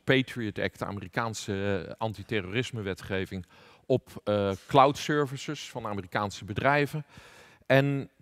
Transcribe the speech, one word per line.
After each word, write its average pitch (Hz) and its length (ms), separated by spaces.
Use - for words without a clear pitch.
Patriot 127 560
Act, 98 200
de - 60
Amerikaanse, 101 1000
eh, - 100
antiterrorismewetgeving, 98 1500
op, - 380
eh, 101 280
cloud 139 300
services 147 720
van 117 160
Amerikaanse 104 600
bedrijven. 139 600
En 139 440